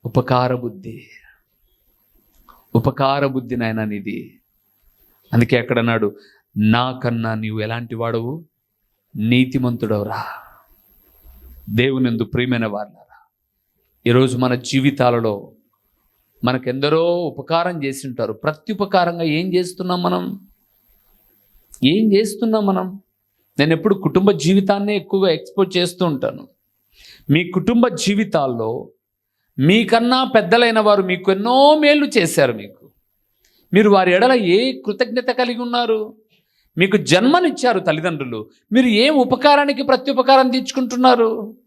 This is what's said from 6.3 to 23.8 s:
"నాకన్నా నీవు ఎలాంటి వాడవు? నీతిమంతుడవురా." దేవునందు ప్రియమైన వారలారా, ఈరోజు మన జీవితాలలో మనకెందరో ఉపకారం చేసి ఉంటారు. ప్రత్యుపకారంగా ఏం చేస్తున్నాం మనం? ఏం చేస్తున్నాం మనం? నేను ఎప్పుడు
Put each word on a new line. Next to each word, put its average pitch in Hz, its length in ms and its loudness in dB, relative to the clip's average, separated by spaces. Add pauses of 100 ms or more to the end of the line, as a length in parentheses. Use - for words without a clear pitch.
"నాకన్నా 117 760 0
నీవు 110 260 -8
ఎలాంటి 113 360 -8
వాడవు? 117 500 -6 (680)
నీతిమంతుడవురా." 117 1080 -2 (1400)
దేవునందు 120 540 0
ప్రియమైన 123 420 -2
వారలారా, 104 520 -10 (920)
ఈరోజు 127 300 2
మన 127 180 0
జీవితాలలో 123 960 -2 (960)
మనకెందరో 139 680 0
ఉపకారం 165 680 -4
చేసి 135 240 -8
ఉంటారు. 113 260 -6
ప్రత్యుపకారంగా 175 920 -4
ఏం 165 300 -2
చేస్తున్నాం 180 500 -4
మనం? 180 360 -4 (1400)
ఏం 202 300 2
చేస్తున్నాం 220 520 0
మనం? 190 340 -2 (600)
నేను 151 140 4
ఎప్పుడు 165 220 0